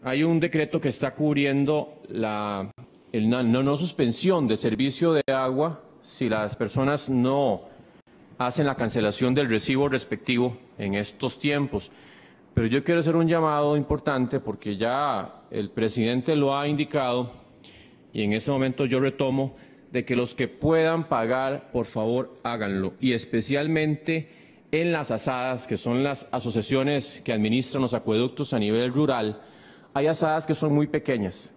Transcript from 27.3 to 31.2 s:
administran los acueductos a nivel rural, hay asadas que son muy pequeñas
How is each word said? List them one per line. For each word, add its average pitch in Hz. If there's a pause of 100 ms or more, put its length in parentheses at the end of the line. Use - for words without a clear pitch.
administran 117
los 127
acueductos 120
a 127
nivel 113
rural, 123 (540)
hay 143
asadas 156
que 156
son 147
muy 147
pequeñas 123